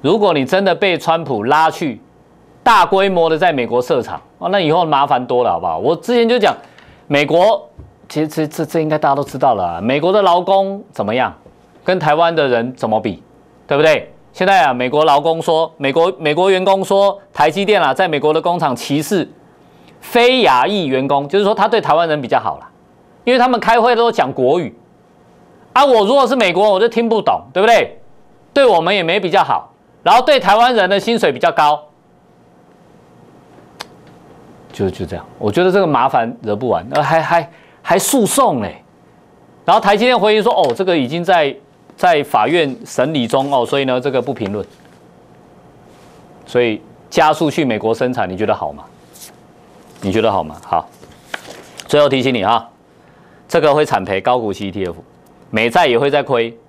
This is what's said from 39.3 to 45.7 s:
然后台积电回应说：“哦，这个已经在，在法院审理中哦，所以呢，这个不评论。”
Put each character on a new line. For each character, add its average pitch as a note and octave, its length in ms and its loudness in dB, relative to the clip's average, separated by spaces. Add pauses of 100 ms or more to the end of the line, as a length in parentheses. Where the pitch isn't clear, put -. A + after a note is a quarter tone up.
然 E3+ 80 2
后 G#3+ 80 4
台 B3 160 2
积 G#3 80 0
电 B3 140 2
回 G#3+ 160 2
应 G#3+ 80 0
说 A3+ 120 2
：“哦， D3 200 0
这 F#3+ 100 -4
个 F3+ 140 0
已 B2+ 80 -2
经 E3 160 -6
在， D#3+ 320 0 (420)
在 E3+ 280 2
法 A2 240 0
院 D3 360 0
审 C#3+ 300 -4
理 B2+ 100 -2
中 C#3 300 -2
哦， B2 100 0
所 C#3+ 140 -2
以 C#3 60 -2
呢， B2+ 160 -2
这 C3+ 100 -4
个 B2+ 100 -2
不 B2+ 140 -6
评 G#2 180 -6
论。” G#2 140 -8 (1800)